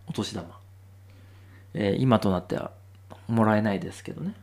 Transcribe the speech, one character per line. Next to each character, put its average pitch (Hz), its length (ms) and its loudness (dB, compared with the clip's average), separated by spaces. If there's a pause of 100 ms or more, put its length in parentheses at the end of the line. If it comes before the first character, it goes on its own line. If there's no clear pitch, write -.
お - 60 -8
年 - 200 -2
玉。 - 260 -10 (1120)
え 101 180 2
ー、 - 40 0
今 127 240 6
と 101 120 2
な 90 80 2
っ - 60 -6
て - 100 -4
は - 160 -6 (560)
も 113 180 2
ら 107 120 6
え 107 40 2
な 107 120 2
い 95 60 -2
で 90 120 -6
す - 120 -16
け - 100 -10
ど - 80 -12
ね。 185 220 -6